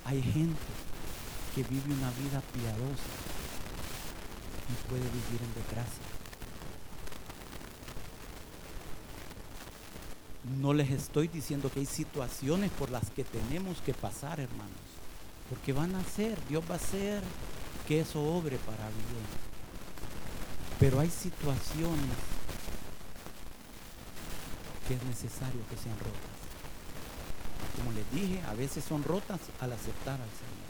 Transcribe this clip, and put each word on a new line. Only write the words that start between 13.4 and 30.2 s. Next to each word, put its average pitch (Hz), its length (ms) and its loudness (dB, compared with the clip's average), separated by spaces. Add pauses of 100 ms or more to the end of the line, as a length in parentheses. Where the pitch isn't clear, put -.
que 131 120 2
pasar, 139 480 -2
hermanos, 110 340 -4 (760)
porque 131 220 -2
van 160 240 4
a 175 80 0
ser, 208 340 0 (120)
Dios 151 200 2
va 180 40 2
a 175 40 2
hacer 196 460 0 (640)
que 156 140 6
eso 151 200 0
obre 151 360 2
para 107 320 0
bien. 110 680 2 (1200)
Pero 135 200 10
hay 165 100 6
situaciones 151 1080 2 (2750)
que 127 80 4
es 120 80 0
necesario 123 680 0
que 113 80 -4
sean 110 200 -2
rotas. 107 380 -2 (1400)
Como 117 160 2
les 107 180 4
dije, 185 320 4
a 110 100 0
veces 139 300 0
son 147 200 2
rotas 185 360 2 (220)
al 127 100 0
aceptar 120 440 0
al 131 40 -2
Señor. 110 500 -4